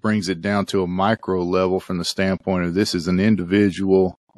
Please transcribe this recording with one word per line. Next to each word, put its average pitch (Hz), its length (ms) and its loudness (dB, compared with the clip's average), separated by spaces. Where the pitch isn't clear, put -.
brings 107 300 -2
it 85 100 -4
down 101 260 -2
to 98 160 -2
a 90 40 -2
micro 95 580 -2
level 92 340 0
from 90 200 -6
the 85 80 -4
standpoint 95 580 -2
of 87 80 -2
this 101 220 0
is 85 140 -4
an 90 120 2
individual 95 960 2